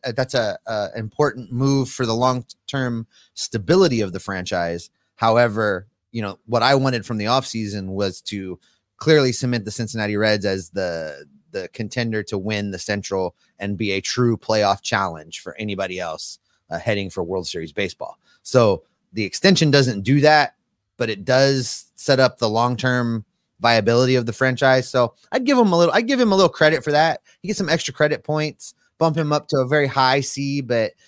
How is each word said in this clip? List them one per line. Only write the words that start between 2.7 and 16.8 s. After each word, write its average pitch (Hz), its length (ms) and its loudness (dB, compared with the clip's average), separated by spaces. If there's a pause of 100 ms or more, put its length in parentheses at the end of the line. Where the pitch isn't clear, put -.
stability 123 680 2
of 95 100 -4
the 87 80 -8
franchise. 87 680 -4 (280)
However, 110 720 2 (240)
you 117 100 -6
know, 98 240 -8
what 113 160 0
I 135 140 4
wanted 131 280 0
from 113 140 -6
the 104 60 -4
offseason 110 640 -2
was 95 320 -4
to 95 400 -10 (380)
clearly 143 340 4
cement 120 320 -4
the 104 80 -8
Cincinnati 104 440 -4
Reds 107 300 2
as 95 240 -4
the, 82 560 -6 (240)
the 92 220 -8
contender 110 500 -4
to 101 160 -6
win 104 320 -4
the 92 80 -10
Central 95 560 -4 (240)
and 101 180 -4
be 101 140 -4
a 98 100 -2
true 120 360 0
playoff 104 440 0
challenge 85 600 -4
for - 180 -14
anybody 95 400 -6
else, 82 400 -8 (320)
uh, 82 80 -6
heading 101 320 -4